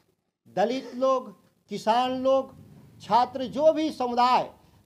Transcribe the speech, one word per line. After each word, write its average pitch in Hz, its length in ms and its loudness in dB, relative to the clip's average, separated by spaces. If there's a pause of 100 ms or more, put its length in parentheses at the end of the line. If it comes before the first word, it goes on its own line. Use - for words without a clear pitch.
(560)
दलित 233 380 -2
लोग, 247 460 -2 (280)
किसान 247 540 -2
लोग, 262 320 0 (460)
छात्र, 247 440 0
जो 269 280 4
भी 311 180 -2
समुदाय 240 600 0 (360)